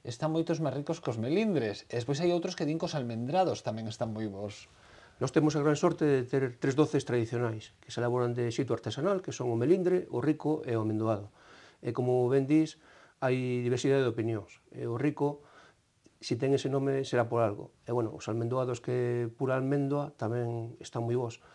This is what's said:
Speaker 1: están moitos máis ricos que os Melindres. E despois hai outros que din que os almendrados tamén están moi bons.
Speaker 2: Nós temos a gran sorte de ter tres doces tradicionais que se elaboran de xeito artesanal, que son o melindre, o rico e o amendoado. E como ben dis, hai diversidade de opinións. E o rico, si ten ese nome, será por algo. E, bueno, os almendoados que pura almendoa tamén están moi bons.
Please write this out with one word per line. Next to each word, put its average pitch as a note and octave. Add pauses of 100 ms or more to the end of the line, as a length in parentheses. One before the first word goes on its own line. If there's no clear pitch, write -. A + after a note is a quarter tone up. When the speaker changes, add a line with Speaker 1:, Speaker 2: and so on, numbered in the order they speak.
Speaker 1:
están D#3
moitos D#3+
máis C#3
ricos E3
que -
os A2+
Melindres. C#3
E -
despois C#3
hai F3
outros F3
que -
din D#3+
que -
os C#3
almendrados B2+
tamén A2+
están A2
moi A2
bons. G2+ (480)
Speaker 2:
Nós C3+
temos D3+
a C#3+
gran D3+
sorte E3
de C#3
ter C3
tres C3+
doces D3+
tradicionais A#2
que -
se -
elaboran A#2+
de A#2+
xeito A#2+
artesanal, F3+
que -
son B2
o A#2
melindre, F3+
o A#2+
rico D3+
e A#2
o G#2+
amendoado. G#2+ (480)
E B2
como B2
ben C3+
dis, D#3 (400)
hai B2+
diversidade C3+
de A#2
opinións. A2+
E B2
o A#2
rico, C#3+ (800)
si A#2+
ten C3+
ese C3+
nome, C3+
será B2
por A#2
algo. G2+
E, -
bueno, A#2
os A2
almendoados A#2+
que A#2+ (160)
pura C3
almendoa C#3
tamén A#2
están -
moi A#2
bons. A#2+ (140)